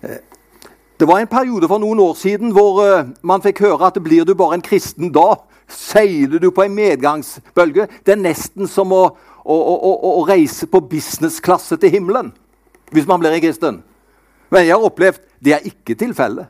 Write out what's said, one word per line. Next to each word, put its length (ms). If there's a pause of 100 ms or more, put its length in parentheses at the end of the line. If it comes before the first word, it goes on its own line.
Eh, 180 (760)
det 80
var 120
en 80
periode 400
for 140
noen 180
år 160
siden 360
hvor, 340
eh, 200 (160)
man 200
fikk 180
høre 280
at 160
blir 220
du 100
bare 200
en 60
kristen, 500
da 240 (320)
seiler 720
du 120
på 140
en 100
medgangsbølge. 1120 (180)
Det 60
er 100
nesten 460
som 240
å, 120 (420)
å, 100
å, 200
å, 460
å 60
reise 400
på 140
businessklasse 960
til 100
himmelen, 440 (580)
hvis 160
man 120
blir 120
en 100
kristen. 420 (680)
Men 160
jeg 100
har 100
opplevd, 360 (200)
det 120
er 120
ikke 300
tilfellet. 540